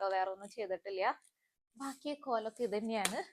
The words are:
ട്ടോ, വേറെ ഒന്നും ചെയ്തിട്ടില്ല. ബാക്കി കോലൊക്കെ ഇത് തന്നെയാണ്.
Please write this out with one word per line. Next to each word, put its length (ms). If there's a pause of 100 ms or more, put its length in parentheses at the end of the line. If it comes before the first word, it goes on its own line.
ട്ടോ, 60 (100)
വേറെ 180
ഒന്നും 220
ചെയ്തിട്ടില്ല. 460 (800)
ബാക്കി 300 (140)
കോലൊക്കെ 400
ഇത് 100
തന്നെയാണ്. 440 (120)